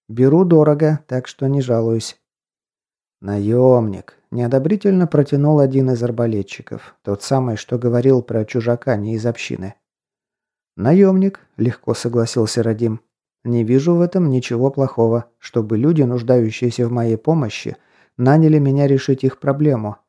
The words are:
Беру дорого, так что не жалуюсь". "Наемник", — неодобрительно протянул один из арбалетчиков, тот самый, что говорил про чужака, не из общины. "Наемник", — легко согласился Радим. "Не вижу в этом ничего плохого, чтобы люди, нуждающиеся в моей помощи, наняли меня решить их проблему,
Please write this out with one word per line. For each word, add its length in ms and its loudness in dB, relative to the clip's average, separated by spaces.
Беру 380 4
дорого, 640 2
так 200 -6
что 200 -6
не 140 0
жалуюсь". 560 -2
"Наемник", — 1000 0
неодобрительно 760 0
протянул 520 2
один 300 2
из 140 -2
арбалетчиков, 1000 -6
тот 220 -6
самый, 320 -2
что 240 -6
говорил 420 2
про 240 -4
чужака, 520 -4
не 180 -6
из 100 -6
общины. 500 -8
"Наемник", — 640 2
легко 360 -4
согласился 680 -2
Радим. 380 -2
"Не 200 0
вижу 320 2
в 60 2
этом 280 0
ничего 400 0
плохого, 560 0
чтобы 380 -4
люди, 240 2
нуждающиеся 840 0
в 40 -4
моей 260 -2
помощи, 600 -4
наняли 420 4
меня 260 0
решить 380 0
их 160 -2
проблему, 580 -2